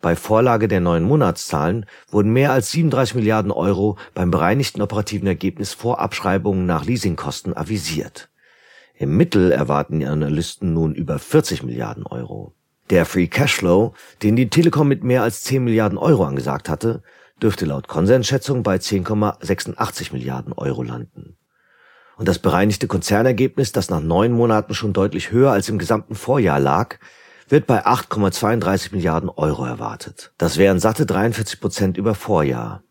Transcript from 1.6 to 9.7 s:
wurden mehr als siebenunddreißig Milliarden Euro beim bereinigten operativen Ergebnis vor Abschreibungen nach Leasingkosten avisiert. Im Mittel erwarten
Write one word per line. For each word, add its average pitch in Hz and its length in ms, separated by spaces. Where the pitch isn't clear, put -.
wurden 104 220
mehr 135 180
als 131 200
siebenunddreißig 135 440
Milliarden 107 360
Euro 98 460
beim 90 180
bereinigten 95 500
operativen 101 480
Ergebnis 98 420
vor - 300
Abschreibungen 95 640
nach 85 180
Leasingkosten 87 720
avisiert. - 720
Im 71 200
Mittel 95 380
erwarten 73 480